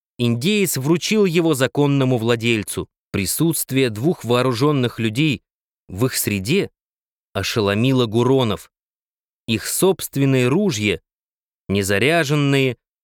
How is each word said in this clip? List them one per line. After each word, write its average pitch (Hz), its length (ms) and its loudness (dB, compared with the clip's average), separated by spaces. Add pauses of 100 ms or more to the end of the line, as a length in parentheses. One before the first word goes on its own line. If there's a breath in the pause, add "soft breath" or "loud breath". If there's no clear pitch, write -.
(180)
индеец 143 600 0
вручил 170 480 0
его 165 280 2
законному 135 640 0
владельцу. 113 720 -2 (240)
Присутствие 131 760 0
двух 117 340 -4
вооруженных 123 760 0
людей 113 420 0 (460)
в 95 180 -2
их 127 100 -4
среде 107 540 -2 (640)
ошеломило 110 720 0
гуронов. 117 680 0 (760)
Их 110 200 -2
собственные 139 800 0
ружья, 123 540 0 (680)
незаряженные, 135 1120 0 (260)